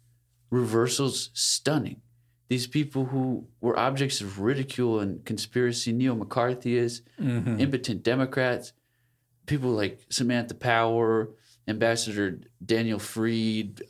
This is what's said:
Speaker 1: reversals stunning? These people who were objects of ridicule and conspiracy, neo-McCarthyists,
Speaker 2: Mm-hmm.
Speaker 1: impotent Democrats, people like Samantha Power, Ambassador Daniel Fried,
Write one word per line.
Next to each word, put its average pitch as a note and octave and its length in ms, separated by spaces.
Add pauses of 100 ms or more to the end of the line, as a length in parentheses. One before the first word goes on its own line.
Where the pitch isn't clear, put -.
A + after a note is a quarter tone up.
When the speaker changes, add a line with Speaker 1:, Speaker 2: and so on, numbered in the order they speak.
(500)
Speaker 1:
reversals A#2+ 840
stunning? - 680 (480)
These B2 180
people C#3+ 400
who C3 400 (140)
were A2+ 180
objects C3+ 420
of G2 200
ridicule B2 600
and G2+ 240
conspiracy, A#2 680
neo-McCarthyists, A#2+ 1080 (200)
Speaker 2:
Mm-hmm. A#2+ 400
Speaker 1:
impotent B2 420
Democrats, B2+ 680 (760)
people C3 240
like G#2+ 300 (100)
Samantha A#2+ 440
Power, A2+ 760 (360)
Ambassador A2 720 (240)
Daniel A2+ 340
Fried, A2 920